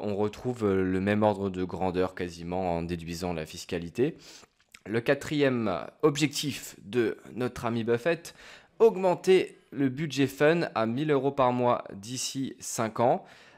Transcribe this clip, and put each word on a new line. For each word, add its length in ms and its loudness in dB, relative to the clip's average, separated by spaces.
on 140 -4
retrouve, 500 -2
euh, 180 4
le 180 0
même 200 2
ordre 300 2
de 120 -4
grandeur 520 -2
quasiment 640 -4
en 40 -2
déduisant 520 -6
la 120 -6
fiscalité. 720 -4
Le 160 -2
quatrième 840 0
objectif 800 0
de 360 0
notre 300 -6
ami 180 -2
Buffett, 500 0
augmenter 800 4
le 180 0
budget 380 0
fund 480 2
à 100 2
mille 260 0
euros 200 2
par 200 4
mois 320 2
d'ici 680 -8
cinq 420 -2
ans. 240 2